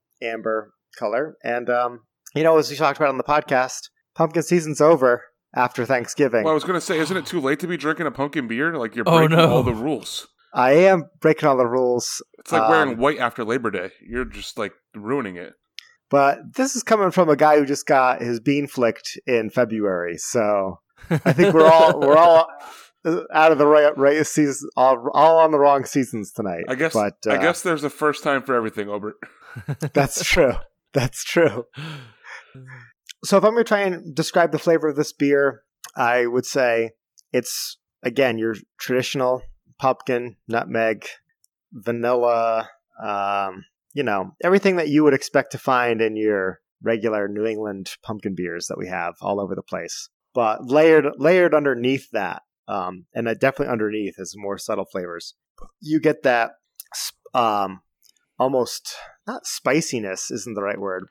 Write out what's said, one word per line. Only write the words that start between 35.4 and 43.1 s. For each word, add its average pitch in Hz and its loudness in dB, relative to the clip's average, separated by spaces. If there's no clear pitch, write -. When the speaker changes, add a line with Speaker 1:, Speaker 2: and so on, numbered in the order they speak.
Speaker 1:
I 120 2
would 120 -2
say 117 -2
it's, - -6
again, 120 0
your 110 -2
traditional 127 -2
pumpkin, 123 -4
nutmeg, 113 -4
vanilla, 117 -2
um, 98 -6